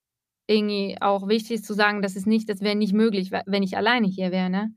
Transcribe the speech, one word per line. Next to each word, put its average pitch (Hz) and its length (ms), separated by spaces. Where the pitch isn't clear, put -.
irgendwie 208 540
auch 196 280
wichtig 226 240
ist 220 120
zu 214 100
sagen, 208 280
dass 196 140
es 190 100
nicht, 220 220
das 196 120
wär 208 140
nicht 208 180
möglich, 202 380
we-, 190 160
wenn 196 160
ich 190 140
alleine 214 320
hier 185 240
wär, 185 160
ne? 208 280